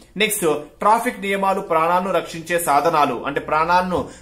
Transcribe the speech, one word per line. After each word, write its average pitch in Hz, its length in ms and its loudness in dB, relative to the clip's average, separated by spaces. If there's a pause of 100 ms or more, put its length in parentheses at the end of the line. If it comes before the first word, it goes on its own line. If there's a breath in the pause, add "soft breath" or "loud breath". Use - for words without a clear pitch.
(180 loud breath)
Next, 202 280 0 (340)
traffic 214 420 2
నియమాలు 196 400 0
ప్రాణాలను 175 500 0
రక్షించే 165 480 -2
సాధనాలు, 143 680 2
అంటే 143 140 -4
ప్రాణాలను 165 680 0 (120 loud breath)